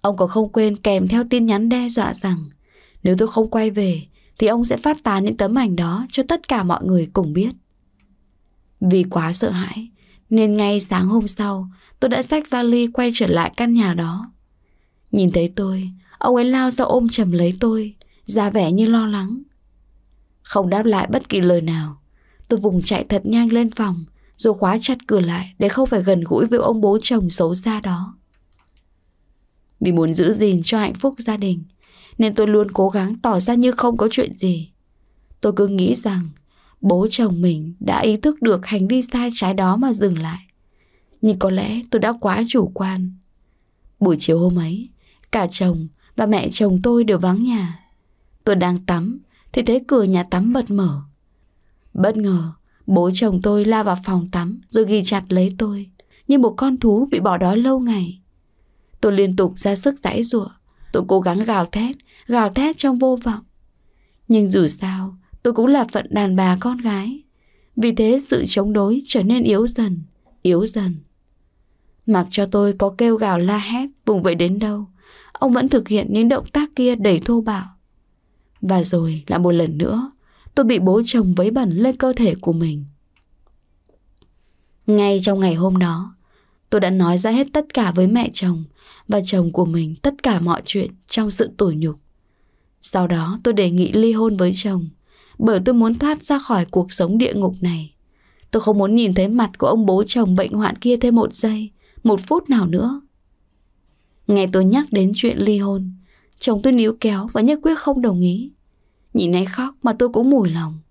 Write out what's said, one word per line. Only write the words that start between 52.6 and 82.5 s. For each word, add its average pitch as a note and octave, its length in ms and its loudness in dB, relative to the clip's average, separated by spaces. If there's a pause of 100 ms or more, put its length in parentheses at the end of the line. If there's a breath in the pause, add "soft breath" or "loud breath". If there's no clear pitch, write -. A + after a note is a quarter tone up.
bố F#3 260 2
chồng F#3 280 0
tôi G#3 240 2
lao A3 180 2
vào F#3 200 0
phòng F3+ 280 -2
tắm F3 380 -6
rồi A3 160 2
ghì G3+ 180 0
chặt F#3+ 260 -2
lấy F#3 280 0
tôi, G3+ 320 -6 (380 soft breath)
như C#4 100 4
một A#3+ 200 2
con C4 200 0
thú A3+ 340 2
bị - 80 0
bỏ F3+ 180 0
đói F#3+ 200 2
lâu C4 220 2
ngày. F#3+ 420 -4 (800)
Tôi G#3+ 100 2
liên G3 240 2
tục F#3 200 0
ra G3+ 200 -2
sức C#4 240 -2
giãy - 240 -4
giụa. A#3 240 -4 (440)
Tôi F#3 160 0
cố F#3+ 120 2
gắng F#3 200 0
gào G#3+ 260 0
thét, A3+ 300 -4 (300 soft breath)
gào A#3 240 0
thét C#4+ 280 -2
trong C4+ 200 0
vô C4 260 2
vọng. A3 200 -6 (840)
Nhưng G#3+ 200 4
dù F#3 200 2
sao, F#3+ 500 -6 (260 soft breath)
tôi A#3+ 100 0
cũng A#3 140 2
là D4 240 4
phận - 180 -4
đàn G3+ 260 0
bà F#3 240 2
con B3 180 -4
gái. A3+ 460 -6 (520)
Vì A#3 160 2
thế A#3 280 2
sự - 280 -2
chống G3+ 260 -2
đối G#3+ 320 2
trở G#3 180 0
nên A#3 200 2
yếu A3 240 2
dần, G3 340 -2 (400)
yếu F3+ 240 2
dần. F#3+ 300 -4 (1120)
Mặc F#3 240 2
cho G3+ 160 -2
tôi G3+ 280 0
có G3 240 -2
kêu A#3 180 2
gào G3+ 240 0
la G3 180 0
hét, A#3 320 -6 (160)
vùng G3 180 0
vẫy F3 120 2
đến F3+ 240 0
đâu, G#3 260 -4 (480 loud breath)
ông C4 200 0
vẫn B3+ 160 2
thực B3 180 2
hiện G#3+ 220 0
những A3 200 2
động C4+ 220 0
tác D4 240 -2
kia B3 200 2
đầy G3 240 2
thô A#3 220 0
bạo. G#3 240 -4 (960)
Và F#3 220 2
rồi E3 440 -2
lại E3+ 120 -2
một F3 120 4
lần E3 260 0
nữa, A#3+ 340 -2 (440 soft breath)
tôi C4+ 100 4
bị A3 140 2
bố F#3+ 260 4
chồng G3+ 280 0
vấy F3+ 180 2
bẩn A#3+ 180 0
lên A#3 280 0
cơ C4 160 0
thể A3 220 2
của F3 180 -4